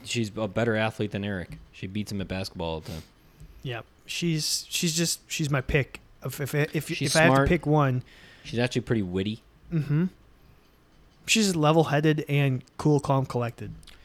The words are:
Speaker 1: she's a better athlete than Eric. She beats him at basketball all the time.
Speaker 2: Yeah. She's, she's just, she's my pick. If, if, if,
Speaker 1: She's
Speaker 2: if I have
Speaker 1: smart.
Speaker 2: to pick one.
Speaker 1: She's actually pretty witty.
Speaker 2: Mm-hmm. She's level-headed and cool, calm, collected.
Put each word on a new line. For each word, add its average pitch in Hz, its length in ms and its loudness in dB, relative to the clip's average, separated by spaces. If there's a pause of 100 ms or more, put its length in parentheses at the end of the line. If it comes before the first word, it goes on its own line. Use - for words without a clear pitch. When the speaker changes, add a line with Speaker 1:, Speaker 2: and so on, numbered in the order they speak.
Speaker 1:
she's 110 340 -4
a 107 100 -2
better 110 260 0
athlete 110 360 0
than 101 120 -4
Eric. 98 360 -6 (140)
She - 140 -12
beats 98 240 -6
him 98 120 -4
at 87 60 -8
basketball 92 480 -6
all 78 40 -6
the - 100 -14
time. 78 120 -10 (600)
Speaker 2:
Yeah. 120 200 -8 (240)
She's, - 640 -2
she's 160 280 -2
just, 165 240 0 (100)
she's 151 200 -2
my 139 100 2
pick. - 400 -2 (240)
If, 139 160 -8
if, 139 140 -6
if, 151 340 -2
Speaker 1:
She's 160 260 -2
Speaker 2:
if 160 60 4
I 160 40 6
have 165 100 8
Speaker 1:
smart. 139 140 6
Speaker 2:
to 175 60 4
pick 156 120 -2
one. 139 360 2 (420)
Speaker 1:
She's - 140 -6
actually 123 240 0
pretty 113 200 0
witty. 95 400 -2 (300)
Speaker 2:
Mm-hmm. 156 340 0 (1200)
She's 202 280 2
level-headed 151 760 4
and 139 340 2 (160)
cool, 151 220 4
calm, 135 260 0
collected. 117 440 -4 (340)